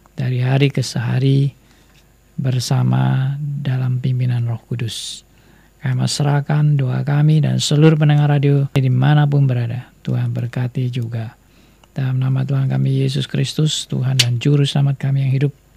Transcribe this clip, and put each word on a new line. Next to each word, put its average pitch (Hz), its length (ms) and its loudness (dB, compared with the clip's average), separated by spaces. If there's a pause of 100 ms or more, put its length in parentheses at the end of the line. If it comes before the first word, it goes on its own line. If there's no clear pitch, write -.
(140)
dari 127 240 -4
hari 135 320 2
ke 135 160 -2
hari 131 720 0 (800)
bersama 131 1040 0
dalam 131 560 -4
pimpinan 123 480 -2
Roh 117 240 -6
Kudus. - 560 -10 (560)
Kami 127 240 -2
serahkan 147 720 0
doa 131 240 -2
kami 147 400 2
dan 127 160 0
seluruh 156 400 2
pendengar 147 400 4
radio 139 400 2
dimanapun 139 720 2
berada. 120 400 -4 (160)
Tuhan 123 240 -2
berkati 120 640 -4
juga. 117 400 -6 (560)
Dalam 131 320 -2
nama 131 240 0
Tuhan 135 240 0
kami 135 320 0
Yesus 135 240 -2
Kristus, - 640 -2
Tuhan 131 320 0
dan 120 160 0
Juru 143 240 2
Selamat 139 400 0
kami 135 240 0
yang 131 80 0
hidup, 139 200 0 (240)